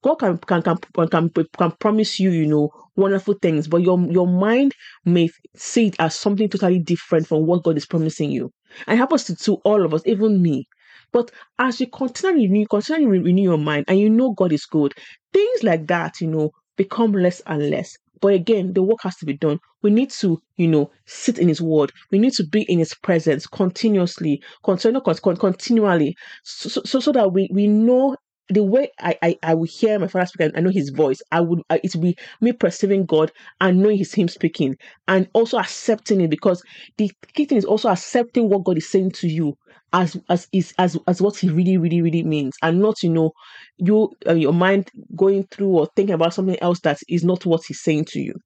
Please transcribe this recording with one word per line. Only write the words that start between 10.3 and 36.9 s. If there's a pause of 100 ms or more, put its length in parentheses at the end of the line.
me. (420)
But (260)
as
you
continually
renew,
continually
re-,
renew
your
mind
and
you
know
God
is
good, (380)
things
like
that,
you
know, (240)
become
less
and
less. (240)
But
again,
the
work
has
to
be
done. (240)
We
need
to, (180)
you
know, (140)
sit
in
his
word. (220)
We
need
to
be
in
his
presence
continuously, (200)
continu-,
con-,
con-,
continually, (300)
so,
so,
so,
so
that
we,
we
know (360)
the
way
I,
I,
I
will
hear
my
father
speak
and
I
know
his
voice. (120)
I
would,
I,
it
will
be (240)
me
perceiving
God (300)
and
knowing
it's
him
speaking, (280)
and
also
accepting
it,
because (340)